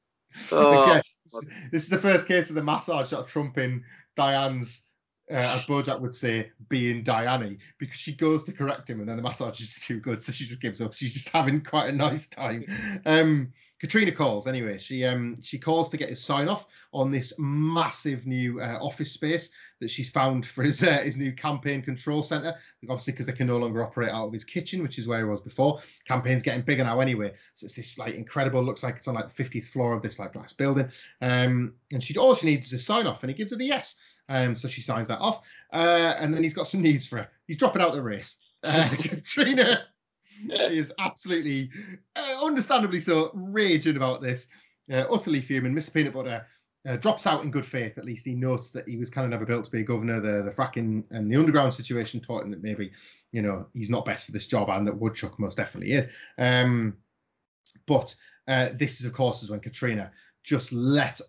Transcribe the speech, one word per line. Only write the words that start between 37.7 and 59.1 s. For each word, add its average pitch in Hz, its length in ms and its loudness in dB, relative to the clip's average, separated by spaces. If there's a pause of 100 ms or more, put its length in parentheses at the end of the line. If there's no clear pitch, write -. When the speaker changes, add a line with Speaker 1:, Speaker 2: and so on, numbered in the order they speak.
Speaker 2:
out 170 100 6
the 143 100 -2
race. 104 360 -6 (260)
Uh, 156 260 4
<laughs> 139 80 -2
Katrina 240 920 2 (600)
is 160 500 0
absolutely, 151 720 -2 (460)
uh, 269 260 -4
understandably 233 600 2
so, 160 320 2
raging 185 640 2
about 131 240 0
this, 127 260 -4 (420)
uh, 131 220 2
utterly 180 300 2
fuming. 127 320 0
Mister 151 180 -4
Peanut 143 220 0
Butter, 123 340 -8 (400)
uh, 127 100 -2
drops 214 300 2
out 151 160 2
in 147 80 -4
good 135 140 -2
faith. 117 320 -6
At 139 80 -12
least 120 200 -10
he 131 80 -4
notes 123 380 -2
that - 160 -10
he 120 100 -8
was 120 120 -6
kind 135 160 -4
of 120 60 -2
never 113 140 -4
built 117 200 -2
to - 60 -18
be 113 100 -2
a - 20 0
governor. 117 380 0
The, 104 220 0
the 101 80 -4
fracking 113 600 -2
and 107 200 -2
the 123 60 4
underground 147 360 6
situation 117 480 -4
taught 113 220 -6
him 101 80 -8
that 87 120 -10
maybe, 101 280 -6 (420)
you 113 80 -2
know, 98 320 -2
he's 110 160 -6
not - 160 -2
best 98 200 -4
for - 60 -14
this 104 160 -8
job, 101 220 0
and 98 180 0
that 101 100 -2
Woodchuck 110 400 -4
most 101 200 -4
definitely 95 360 -4
is. 127 140 2 (300)
Um, 123 580 4 (920)
but, - 300 2 (320)
uh, 127 260 4
this 147 280 -2
is, 123 40 -6
of 127 80 -6